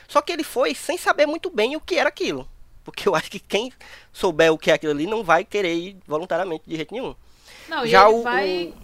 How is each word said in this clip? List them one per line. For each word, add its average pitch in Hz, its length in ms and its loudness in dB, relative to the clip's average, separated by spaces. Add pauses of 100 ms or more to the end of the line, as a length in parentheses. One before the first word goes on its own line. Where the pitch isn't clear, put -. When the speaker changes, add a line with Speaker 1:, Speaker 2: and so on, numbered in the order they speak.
Speaker 1:
Só 285 120 4
que 339 120 -6
ele 311 100 -4
foi 277 320 0
sem - 220 -6
saber 330 280 2
muito 320 240 -4
bem 262 280 -2
o - 20 -8
que - 160 -6
era 285 140 2
aquilo. 147 360 -6 (380)
Porque - 240 -6
eu 185 80 4
acho 156 160 -2
que 196 80 -12
quem 233 320 -4 (400)
souber 160 400 2
o 160 60 0
que - 120 0
é 165 40 6
aquilo 151 180 0
ali 147 160 -2
não 220 160 -4
vai 170 220 2
querer 190 280 -2
ir 180 320 -8
voluntariamente 165 640 -4
de 160 80 -8
jeito 156 180 -8
nenhum. 202 220 -8 (540)
Speaker 2:
Não, 302 160 -4
e 226 40 -2
Speaker 1:
Já 190 200 10
Speaker 2:
ele 226 100 4
Speaker 1:
o, - 40 -4
Speaker 2:
vai 185 500 -2 (100)